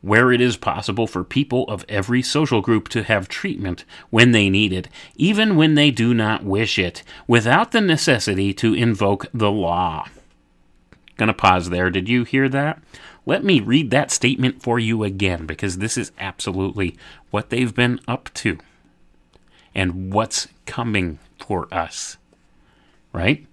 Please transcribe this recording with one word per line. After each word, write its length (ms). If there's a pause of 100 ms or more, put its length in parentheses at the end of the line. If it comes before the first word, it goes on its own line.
where 280
it 100
is 160
possible 500
for 180
people 400
of 240
every 340
social 380
group 280
to 140
have 260
treatment 560 (260)
when 200
they 180
need 240
it, 160 (280)
even 400
when 180
they 160
do 240
not 300
wish 340
it, 240 (240)
without 460
the 80
necessity 760
to 180
invoke 640
the 160
law. 560 (1080)
Gonna 160
pause 380
there. 200
Did 180
you 140
hear 280
that? 300 (440)
Let 180
me 160
read 320
that 220
statement 500
for 160
you 240
again, 420
because 340
this 180
is 240
absolutely 760 (340)
what 200
they've 240
been 320
up 280
to 240 (1160)
and 380
what's 340 (200)
coming 520 (220)
for 340
us, 420 (960)
right? 400